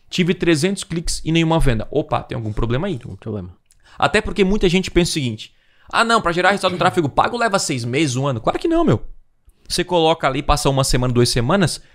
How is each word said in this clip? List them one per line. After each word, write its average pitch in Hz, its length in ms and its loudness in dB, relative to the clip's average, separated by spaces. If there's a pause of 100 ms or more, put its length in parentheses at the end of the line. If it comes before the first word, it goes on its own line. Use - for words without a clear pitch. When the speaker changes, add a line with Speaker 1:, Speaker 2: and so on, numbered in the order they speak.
(100)
Speaker 1:
tive 180 240 0
trezentos 170 500 0
cliques - 400 -4
e 156 60 -2
nenhuma 160 300 2
venda." 123 300 2
Opa, 120 320 -4
tem - 140 -10
algum 107 160 -6
problema 120 360 -2
aí. 147 100 -6
Speaker 2:
Tem - 120 -16
um 92 60 -14
problema. 95 400 -10 (420)
Speaker 1:
Até 208 220 0
porque 196 240 0
muita 196 240 2
gente 185 240 0
pensa 170 180 2
o - 40 -6
seguinte: 123 380 -6 (400)
"Ah, 214 120 2
não, 226 180 2
pra 170 100 -2
gerar 175 180 2
resultado 185 220 0
no 180 60 -6
tráfego 175 300 0
pago - 280 2
leva 226 220 0
seis 127 260 -4
meses, 127 320 0
um 135 120 -2
ano." 120 120 -2
Claro - 180 -2
que 349 100 -4
não, 330 160 2
meu. 151 180 2 (680)
Você - 160 -2
coloca 165 420 2
ali, 135 160 0
passa - 280 2
uma 135 140 2
semana, 127 280 0
duas 120 160 4
semanas, 143 540 0 (120)